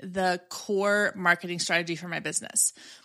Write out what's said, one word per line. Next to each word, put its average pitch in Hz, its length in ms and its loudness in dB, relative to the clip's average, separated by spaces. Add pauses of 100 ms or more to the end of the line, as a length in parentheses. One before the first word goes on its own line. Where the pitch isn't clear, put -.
the 185 460 0
core 202 640 2
marketing 175 460 2
strategy 170 340 0
for 175 140 -8
my 165 100 -4
business. - 540 0 (320)